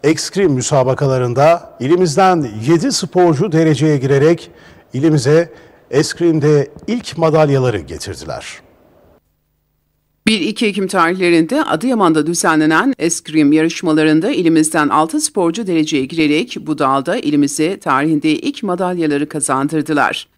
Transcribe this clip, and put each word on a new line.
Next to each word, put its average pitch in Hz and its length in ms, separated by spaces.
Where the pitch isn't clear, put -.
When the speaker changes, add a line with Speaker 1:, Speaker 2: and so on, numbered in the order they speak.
Speaker 1:
ekskrim 160 480
müsabakalarında 131 1300
ilimizden 170 680
yedi 170 240
sporcu 180 600
dereceye 156 460
girerek 139 540
ilimize 151 600
eskrimde 151 800
ilk 226 300
madalyaları 143 600
getirdiler. 76 680
Speaker 2:
Bir 220 140
iki 214 240
Ekim 196 220
tarihlerinde 175 760
Adıyaman'da 165 640
düzenlenen 165 720
eskrim 156 520
yarışmalarında 160 800
ilimizden 160 580
altı 156 320
sporcu 185 460
dereceye 156 380
girerek 160 560
bu 151 160
dalda 139 400
ilimize 147 640
tarihinde 151 520
ilk - 320
madalyaları 175 680
kazandırdılar. 143 1000